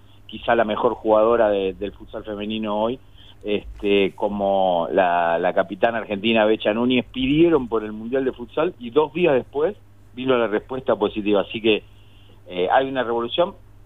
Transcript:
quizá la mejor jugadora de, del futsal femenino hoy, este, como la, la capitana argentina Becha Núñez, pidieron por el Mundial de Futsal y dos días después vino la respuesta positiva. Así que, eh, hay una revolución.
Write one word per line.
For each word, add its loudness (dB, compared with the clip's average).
quizá -2
la 2
mejor 0
jugadora 4
de, 0
del -8
futsal -16
femenino -6
hoy, -2
este, 0
como 0
la, 2
la 0
capitana 0
argentina 0
Becha 2
Núñez, 0
pidieron 2
por -2
el -8
Mundial -4
de -2
Futsal -6
y -12
dos 0
días 2
después -2
vino 0
la 2
respuesta -2
positiva. 0
Así -8
que, 2
eh, -2
hay 2
una -4
revolución. -2